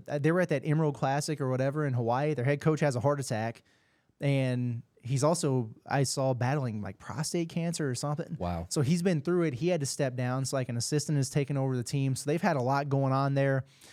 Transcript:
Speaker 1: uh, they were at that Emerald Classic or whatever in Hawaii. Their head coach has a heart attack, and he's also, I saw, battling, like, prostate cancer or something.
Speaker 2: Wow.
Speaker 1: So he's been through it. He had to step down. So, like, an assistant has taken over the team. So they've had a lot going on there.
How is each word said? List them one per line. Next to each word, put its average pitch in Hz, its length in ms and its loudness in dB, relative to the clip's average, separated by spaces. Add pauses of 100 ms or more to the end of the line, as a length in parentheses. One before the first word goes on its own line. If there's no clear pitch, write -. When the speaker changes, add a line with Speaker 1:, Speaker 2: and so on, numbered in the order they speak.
Speaker 1:
uh, 147 140 -4
they 151 100 4
were 180 100 4
at 170 100 0
that 139 140 0
Emerald 156 300 2
Classic 147 460 -2
or 131 100 0
whatever 139 340 0
in 135 100 0
Hawaii. 127 400 0
Their 120 100 -2
head 143 160 2
coach 156 180 2
has 143 160 2
a 120 60 -2
heart 143 180 2
attack, 117 460 -4 (560)
and 123 640 0 (200)
he's 123 220 0
also, 131 460 2 (140)
I 139 200 0
saw, 135 280 0
battling, 123 480 -2
like, 98 200 -10
prostate 165 480 -4
cancer 165 420 -4
or 123 60 -2
something. 151 420 -6
Speaker 2:
Wow. 87 300 -4
Speaker 1:
So - 140 0
he's 170 200 2
been 175 180 2
through 175 240 0
it. 147 100 0
He 120 120 -4
had 175 140 2
to 139 60 -2
step 131 280 -2
down. 127 300 -2
So, 131 120 -2
like, 127 120 0
an 120 80 -4
assistant 147 400 0
has 135 120 2
taken 143 280 0
over 135 200 0
the 123 60 -2
team. 135 320 0
So - 160 -2
they've 165 100 2
had 185 160 2
a 127 60 0
lot 139 260 0
going 135 240 2
on 139 220 2
there. 139 300 2 (280)